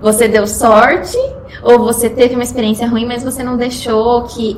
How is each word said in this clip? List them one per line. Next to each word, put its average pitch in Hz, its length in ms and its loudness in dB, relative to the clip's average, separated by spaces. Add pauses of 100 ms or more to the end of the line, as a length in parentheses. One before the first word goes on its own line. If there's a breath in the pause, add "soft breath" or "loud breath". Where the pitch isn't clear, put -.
Você 214 260 2
deu 208 200 2
sorte? 247 680 2 (460 loud breath)
Ou 240 160 6
você 220 280 0
teve 247 280 2
uma 240 80 -2
experiência 233 440 -2
ruim, 233 200 -2
mas 240 160 -6
você 254 180 -8
não 247 160 -4
deixou 240 680 0
que 220 320 -6